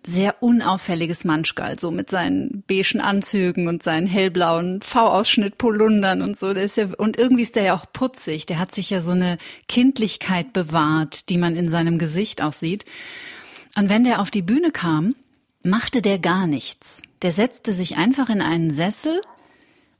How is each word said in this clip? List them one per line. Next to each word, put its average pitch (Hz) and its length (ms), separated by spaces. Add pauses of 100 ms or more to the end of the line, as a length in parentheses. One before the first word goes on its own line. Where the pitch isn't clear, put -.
sehr 190 360
unauffälliges 185 840
Manschgal, 160 540
so 170 120
mit 180 180
seinen 180 580
beigen 190 360
Anzügen 190 680
und 170 140
seinen 165 240
hellblauen 180 720
V-Ausschnitt-Polundern 208 1400
und 202 160
so. 196 160
Der 190 100
ist 202 140
ja, 208 80 (100)
und 214 220
irgendwie 240 240
ist - 140
der 208 80
ja 185 100
auch 185 180
putzig. 165 540
Der 165 120
hat 185 160
sich 196 140
ja 185 140
so 170 100
eine 180 240 (320)
Kindlichkeit 214 840
bewahrt, 156 720
die 180 80
man 170 200
in 175 120
seinem 170 300
Gesicht 170 420
auch 147 140
sieht. 175 320 (880)
Und 202 140
wenn 220 140
der 226 180
auf 185 80
die 208 120
Bühne 277 280
kam, 170 440 (480)
machte 220 380
der 196 180
gar 180 280
nichts. - 560 (180)
Der 180 120
setzte 214 420
sich 180 240
einfach 247 320
in 208 100
einen 165 320
Sessel 208 480 (800)